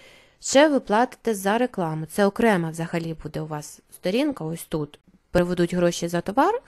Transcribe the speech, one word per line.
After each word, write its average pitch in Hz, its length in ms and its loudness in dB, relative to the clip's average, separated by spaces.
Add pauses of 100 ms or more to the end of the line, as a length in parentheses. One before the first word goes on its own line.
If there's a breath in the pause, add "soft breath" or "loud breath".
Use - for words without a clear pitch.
(400 soft breath)
ще 285 280 4
ви 277 120 2
платите 226 560 -2
за 196 220 0
рекламу. 160 480 -4
Це 202 200 0
окрема 202 440 2
взагалі 165 540 -6
буде 156 180 -8
у 156 60 -8
вас 151 340 -12 (140)
сторінка, 254 480 -2
ось 165 200 -8
тут. - 360 -6 (320)
Переведуть 175 420 0
гроші 175 340 0
за 170 140 -2
товар 330 460 0